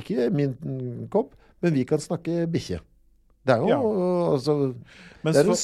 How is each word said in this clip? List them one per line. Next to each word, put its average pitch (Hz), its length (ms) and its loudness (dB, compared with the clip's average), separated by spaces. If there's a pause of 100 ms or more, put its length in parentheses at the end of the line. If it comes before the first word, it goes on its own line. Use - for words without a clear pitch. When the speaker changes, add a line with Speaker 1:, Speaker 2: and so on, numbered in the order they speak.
Speaker 1:
ikke 240 320 -2
min, 143 240 0
mm, 123 520 -8
kopp, 254 260 -2 (260)
men 175 120 2
vi 131 120 2
kan 151 140 0
snakke 170 500 -4
bikkje.» 113 300 -4 (680)
Det 131 80 8
er 110 40 2
jo, 156 100 0
Speaker 2:
Ja. 277 100 4
Speaker 1:
altså, 165 960 0 (480)
Speaker 2:
Men 156 100 2
Speaker 1:
det 143 60 6
er 147 60 8
Speaker 2:
så 214 180 4